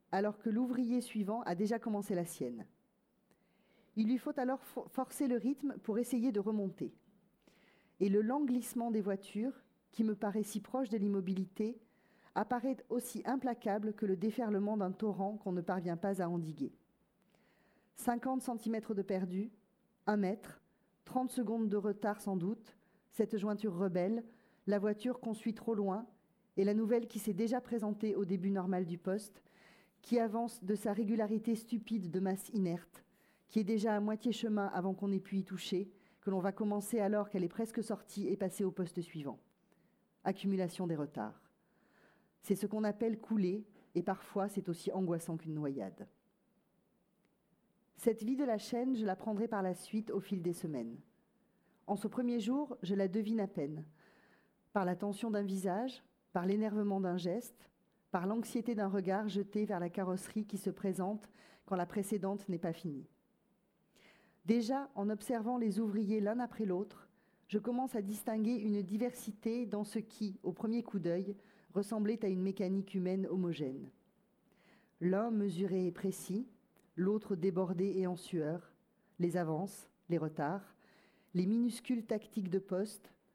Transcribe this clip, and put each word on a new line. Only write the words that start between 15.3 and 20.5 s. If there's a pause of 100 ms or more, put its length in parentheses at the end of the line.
qu'on
ne
parvient
pas
à
endiguer. (1200)
Cinquante
centimètres
de
perdu, (560)
un
mètre, (420)